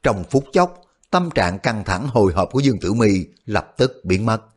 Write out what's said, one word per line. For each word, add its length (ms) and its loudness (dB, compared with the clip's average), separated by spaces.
Trong 280 -2
phút 220 0
chốc, 300 0
tâm 240 0
trạng 240 0
căng 260 -4
thẳng 240 -4
hồi 240 4
hộp 200 0
của 80 0
Dương 200 0
Tử 120 -2
Mi 340 2
lập 320 -4
tức 160 0
biến 220 0
mất. 160 -2